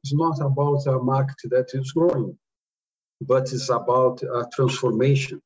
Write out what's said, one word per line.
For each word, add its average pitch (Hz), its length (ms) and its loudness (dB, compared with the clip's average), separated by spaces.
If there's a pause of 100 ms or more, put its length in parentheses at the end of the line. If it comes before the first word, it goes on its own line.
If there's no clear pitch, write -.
It's 139 80 -4
not 156 300 0
about 139 440 0
a 131 120 0
market 135 460 0
that 127 280 0
is 135 200 -6
growing, 160 440 0 (840)
but 131 280 2
it's 127 200 -6
about 123 520 2
a 123 300 -4
transformation. 131 920 0